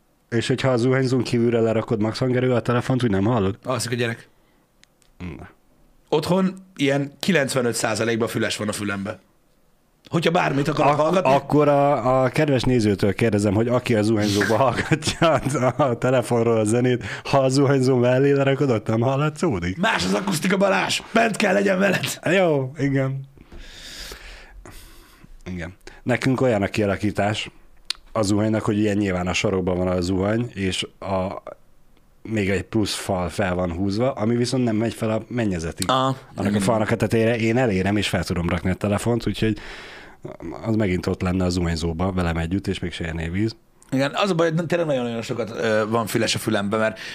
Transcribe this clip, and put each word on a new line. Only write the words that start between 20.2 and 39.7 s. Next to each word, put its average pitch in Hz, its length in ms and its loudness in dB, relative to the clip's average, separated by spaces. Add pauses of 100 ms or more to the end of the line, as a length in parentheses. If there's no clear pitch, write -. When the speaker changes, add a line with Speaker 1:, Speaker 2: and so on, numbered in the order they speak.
Speaker 2:
Balázs! 190 440 0 (120)
Bent 226 220 4
kell 190 180 2
legyen 196 260 2
veled! 180 440 0
Speaker 1:
Jó, 151 540 2
igen. 135 440 0 (2250)
Igen. 92 280 -10 (300)
Nekünk 123 380 0
olyan 117 200 2
a 98 60 2
kialakítás 101 840 -2 (640)
a 113 100 0
zuhanynak, 107 420 2
hogy 107 140 0
ilyen 104 200 2
nyilván 90 300 -2
a 90 60 -2
sarokban 92 440 0
van 90 100 0
a 90 140 0
zuhany, 98 520 0
és 95 340 -4 (120)
a, 95 420 -4 (800)
még 104 280 -2
egy 92 140 0
plusz 107 320 0
fal 90 340 -4
fel 90 260 -2
van 90 160 -2
húzva, 98 400 -2
ami 117 240 -2
viszont 123 280 0
nem 113 120 0
megy 107 180 -2
fel 113 160 -4
a 110 180 -2
mennyezetig. 92 600 -4
Speaker 2:
Aha. 131 280 0 (180)
Speaker 1:
Annak 101 100 -4
a 101 40 0
Speaker 2:
Igen. 104 120 0
Speaker 1:
falnak 110 300 0
a 117 40 2
tetejére 113 420 2
én 113 200 0
elérem, 101 400 2
és 95 120 0
fel 87 140 0
tudom 87 260 -2
rakni 90 200 0
a 92 40 2
telefont, 113 540 0
úgyhogy 104 300 0 (1080)